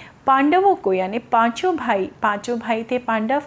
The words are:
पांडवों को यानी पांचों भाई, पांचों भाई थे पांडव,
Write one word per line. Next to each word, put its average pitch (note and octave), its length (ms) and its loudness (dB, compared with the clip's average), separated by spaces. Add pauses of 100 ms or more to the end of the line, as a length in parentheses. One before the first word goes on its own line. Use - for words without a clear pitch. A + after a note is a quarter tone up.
(260)
पांडवों D4+ 480 4
को G3 180 -2
यानी F#3+ 260 -2
पांचों A#3 580 0
भाई, A3 340 -2 (120)
पांचों G#3+ 360 -2
भाई A3+ 260 -4
थे B3 140 -4
पांडव, A#3 480 -2